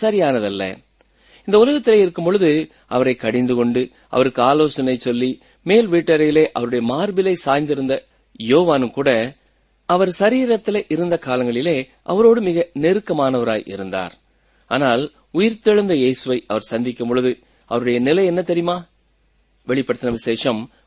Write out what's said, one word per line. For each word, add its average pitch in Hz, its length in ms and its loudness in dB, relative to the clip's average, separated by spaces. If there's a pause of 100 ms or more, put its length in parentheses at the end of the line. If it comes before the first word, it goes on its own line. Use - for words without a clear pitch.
சரியானதல்ல. 113 760 -2 (680)
இந்த 202 140 4
உலகத்திலே 240 400 4
இருக்கும் 175 240 0
பொழுது 165 480 2 (160)
அவரை 127 280 0
கடிந்து 123 400 -2
கொண்டு, 120 340 0 (180)
அவருக்கு 127 340 0
ஆலோசனை 135 560 2
சொல்லி, 127 440 -4 (200)
மேல் 214 280 2
வீட்டறையிலே 156 600 2
அவருடைய 120 340 -4
மார்பிலை 185 600 -2
சாய்ந்திருந்த 139 560 -2 (360)
யோவானும் 135 540 2
கூட, 135 440 0 (500)
அவர் 180 340 0
சரீரத்திலே 220 680 0
இருந்த 165 380 -2
காலங்களிலே 127 640 -2 (160)
அவரோடு 226 380 4
மிக 170 320 0
நெருக்கமானவராய் 139 920 0
இருந்தார். 95 520 -8 (500)
ஆனால், 131 460 0 (200)
உயிர்த்தெழுந்த 208 600 2
இயேசுவை 127 540 -2
அவர் 104 140 -4
சந்திக்கும் 120 460 -6
பொழுது 123 320 0 (260)
அவருடைய 120 340 -2
நிலை 156 260 2
என்ன 175 160 0
தெரியுமா? 175 440 -4 (840)
வெளிப்படுத்தின 123 420 -2
விசேஷம் 117 600 -4 (160)